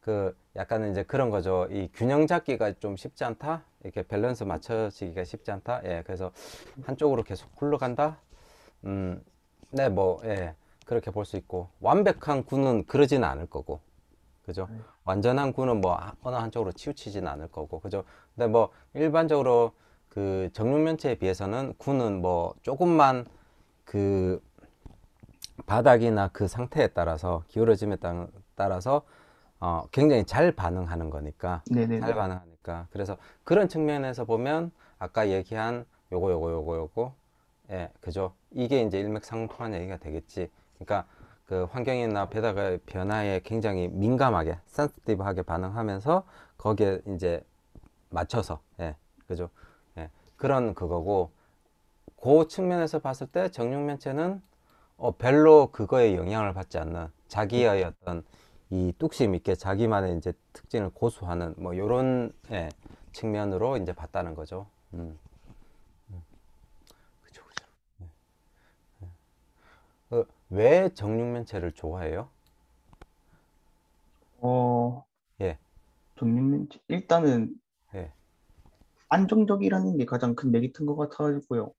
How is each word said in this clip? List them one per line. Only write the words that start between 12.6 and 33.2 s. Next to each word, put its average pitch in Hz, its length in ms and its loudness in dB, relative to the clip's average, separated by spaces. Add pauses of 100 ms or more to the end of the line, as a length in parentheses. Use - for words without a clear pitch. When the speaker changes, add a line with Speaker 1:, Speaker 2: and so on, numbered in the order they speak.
Speaker 1:
그러지는 135 420 4
않을 73 200 -6
거고, 73 320 -10 (640)
그죠? 92 260 -8
Speaker 2:
네. 113 80 -14 (260)
Speaker 1:
완전한 123 480 2
군은 123 280 0
뭐, 90 140 2
아, 87 280 -8
어느 127 140 -6
한쪽으로 113 360 -4
치우치진 101 540 -8
않을 73 220 -8
거고, 78 320 -10
그죠? 98 240 -6 (320)
근데 117 120 0
뭐, 110 220 4 (240)
일반적으로 143 800 4 (360)
그 95 440 -2
정육면체에 147 640 0
비해서는 98 640 -2
군은 117 440 0
뭐, 87 400 0
조금만 135 640 4 (580)
그 98 580 0 (1200)
바닥이나 113 640 6
그 98 200 -2
상태에 123 400 0
따라서, 85 600 -2
기울어짐에 104 480 2
따-, 87 300 -6 (280)
따라서, 98 480 0 (580)
어, 85 320 -4
굉장히 135 320 6
잘 156 280 4
반응하는 85 580 -4
거니까, 78 600 -8
Speaker 2:
네네네. 117 300 0
Speaker 1:
잘 113 140 -2
반응하니까. 87 760 -6
그래서 98 260 -8 (280)